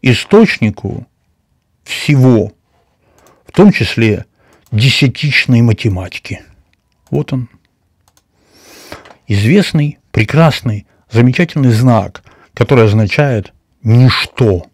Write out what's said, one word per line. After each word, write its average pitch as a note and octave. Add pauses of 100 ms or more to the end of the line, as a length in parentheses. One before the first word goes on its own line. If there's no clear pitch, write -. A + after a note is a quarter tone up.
источнику A2 (720)
всего, B2+ (920)
в -
том G3+
числе A2 (440)
десятичной B2+
математики. G2 (680)
Вот D3
он. B2+ (1800)
Известный, D3 (140)
прекрасный, A#2 (240)
замечательный B2+
знак, A2 (320)
который A#2+
означает A2 (300)
ничто. A#2